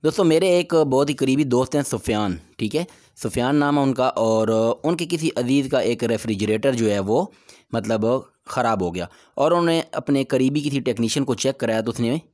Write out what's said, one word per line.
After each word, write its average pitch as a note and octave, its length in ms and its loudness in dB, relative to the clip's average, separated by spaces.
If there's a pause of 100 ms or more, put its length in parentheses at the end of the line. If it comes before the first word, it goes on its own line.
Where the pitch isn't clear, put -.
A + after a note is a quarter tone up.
दोस्तों, D#3+ 200 2
मेरे F3 340 4
एक E3+ 180 0
बहुत C#3+ 320 4
ही D3 60 -2
करीबी C3+ 320 2
दोस्त B2+ 280 0
हैं C#3+ 80 2
सुफियान, G#2 560 -2 (200)
ठीक G#2+ 160 -4
है, E3+ 120 -2 (320)
सुफियान B2+ 380 -2
नाम C#3+ 220 2
है C#3 40 2
उनका, C3 260 0
और A2 420 2 (340)
उनके E3 220 -2
किसी E3 220 -2 (100)
अजीज़ C3 300 0
का C3 140 2
एक A#2 240 0
रेफ्रिजरेटर G#2+ 680 0
जो A2+ 140 2
है G2+ 140 0
वो, B2+ 280 0 (440)
मतलब, A2+ 560 -2 (180)
ख़राब A2+ 340 0
हो F2 80 -2
गया, F2 180 -8 (280)
और D#3 160 2
उन्होंने E3+ 280 2 (140)
अपने C#3 300 0
करीबी C3+ 360 0
किसी C#3+ 200 -4
टेक्नीशियन A#2+ 440 -2
को B2 120 -2
चेक C3 200 -2
कराया, A2+ 260 -2
तो A2+ 80 -4
उसने B2 300 -2 (140)